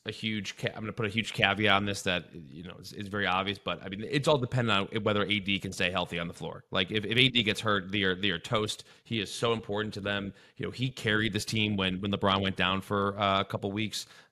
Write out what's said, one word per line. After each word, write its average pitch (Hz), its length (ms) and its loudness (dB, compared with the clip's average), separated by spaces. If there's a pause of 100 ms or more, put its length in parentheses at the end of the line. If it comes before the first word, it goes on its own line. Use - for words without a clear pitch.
a 110 60 -4
huge 107 460 -4
ca-, - 180 -4
I'm 107 60 -10
gonna 107 100 -6
put 110 140 -2
a 101 40 -2
huge 107 220 -2
caveat 101 420 4
on 101 120 6
this 101 160 -2
that, 90 320 0
you 80 300 -14
know, 87 140 -14
is, - 140 -16
is 104 160 -10
very 101 180 -2
obvious, 95 320 0
but, 87 240 -6
I 98 60 -12
mean, 98 240 -8
it's 151 160 0
all 151 100 6
dependent 117 560 0
on 113 80 -2
whether 104 220 2
A 104 160 0
D 95 180 0
can 95 140 -6
stay 90 200 0
healthy 90 280 -2
on 85 80 -4
the 90 60 -8
floor. - 380 -10
Like, 92 200 0
if, 107 140 0
if 113 120 0
A 131 120 8
D 120 120 4
gets 101 200 0
hurt, 101 280 0
they 101 120 0
are, 92 180 2
they 98 120 2
are 85 60 0
toast. - 460 -2 (220)
He 110 160 -4
is - 120 -6
so 117 200 0
important 107 400 -4
to 101 80 -8
them. 98 320 -4 (240)
You - 80 -4
know, 92 60 -4
he 127 180 -2
carried 107 420 2
this 101 140 -2
team 107 320 2
when, 92 240 0
when 101 100 0
LeBron 98 300 2
went 95 160 0
down 95 240 2
for, 101 360 0
uh, 98 220 4
a 98 60 0
couple 104 260 -4
weeks. 104 360 -4 (240)